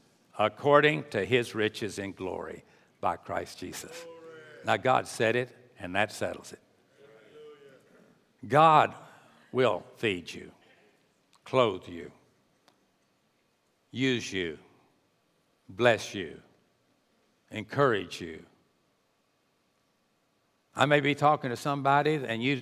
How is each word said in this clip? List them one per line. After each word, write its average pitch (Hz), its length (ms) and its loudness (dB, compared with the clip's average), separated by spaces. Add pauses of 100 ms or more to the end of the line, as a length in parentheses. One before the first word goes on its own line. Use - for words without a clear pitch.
(380)
according 147 720 4
to 98 160 -2
his 117 280 0
riches 107 460 -4
in 98 140 -8
glory 85 500 -10 (380)
by 90 160 -2
Christ - 420 -10
Jesus." - 460 -14 (580)
Now, 110 140 0
God 123 300 0
said 113 280 0
it, 123 200 -4 (240)
and 90 160 -8
that 107 160 0
settles 82 420 -8
it. - 60 -20 (1900)
God 147 460 6 (580)
will 120 320 2 (140)
feed 98 340 -2
you, - 200 -16 (920)
clothe 113 440 0
you, 85 240 -12 (1800)
use 123 400 -2
you, 85 280 -4 (1080)
bless 107 460 2
you, 90 260 -10 (1080)
encourage 110 720 -2
you. 82 240 -14 (2250)
I 131 100 2
may 147 140 4
be 143 160 0
talking 147 340 2
to 117 80 -6
somebody 143 580 0
and 117 280 -4
you, 131 180 0